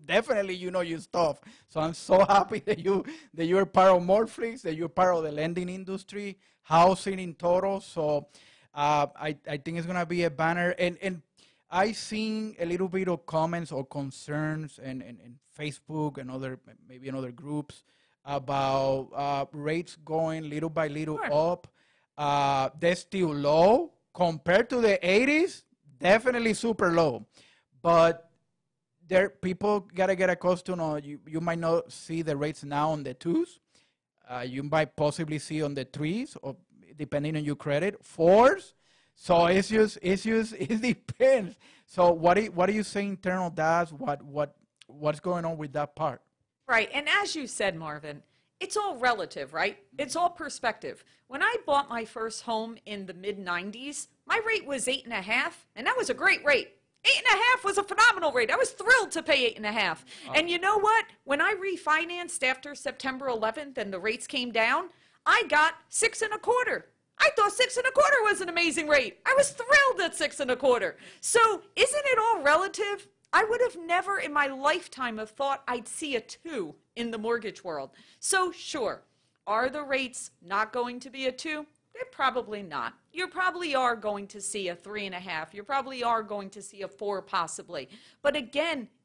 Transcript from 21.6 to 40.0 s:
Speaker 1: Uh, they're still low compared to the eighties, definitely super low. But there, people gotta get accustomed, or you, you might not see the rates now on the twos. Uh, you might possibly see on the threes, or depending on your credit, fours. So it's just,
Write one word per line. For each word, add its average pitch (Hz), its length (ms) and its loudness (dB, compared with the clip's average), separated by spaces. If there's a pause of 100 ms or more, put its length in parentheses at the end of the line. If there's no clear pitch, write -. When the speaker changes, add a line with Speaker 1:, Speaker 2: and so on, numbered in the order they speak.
Speaker 1:
Uh, 139 520 2 (100)
they're 170 160 2
still 180 400 -2
low 165 600 6 (200)
compared 175 560 2
to 247 100 0
the 214 140 6 (100)
eighties, 269 600 2 (340)
definitely 226 560 4
super 214 380 2
low. 143 340 2 (560)
But 165 480 4 (800)
there, 185 200 4
people 196 520 -2
gotta 190 340 0
get 185 160 2
accustomed, 180 500 -2
or 151 200 -2
you, 143 260 -12
you 156 140 -6
might 170 180 -2
not 170 320 0
see 165 320 -8
the 151 140 -2
rates 147 260 -6
now 143 280 0
on 151 120 -4
the 131 120 -10
twos. 233 440 -4 (720)
Uh, 123 160 -8
you 131 160 -6
might 147 320 0
possibly 151 460 -2
see 156 200 -6
on 143 140 -2
the 135 100 -6
threes, 165 580 -6
or 139 120 -10 (420)
depending 147 400 -4
on 151 80 -4
your 147 120 -4
credit, 156 480 -2
fours. 226 720 6 (420)
So 170 300 4
it's 190 220 2
just, 220 320 2